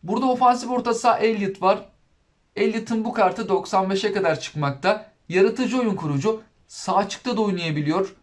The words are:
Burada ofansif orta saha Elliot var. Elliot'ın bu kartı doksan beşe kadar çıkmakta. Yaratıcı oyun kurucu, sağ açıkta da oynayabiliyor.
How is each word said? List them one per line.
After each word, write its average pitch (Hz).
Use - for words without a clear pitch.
Burada 226
ofansif 247
orta 240
saha 233
Elliot 202
var. 196
Elliot'ın 220
bu -
kartı -
doksan 190
beşe 196
kadar 180
çıkmakta. 151
Yaratıcı 220
oyun 220
kurucu, 160
sağ -
açıkta 202
da 220
oynayabiliyor. 170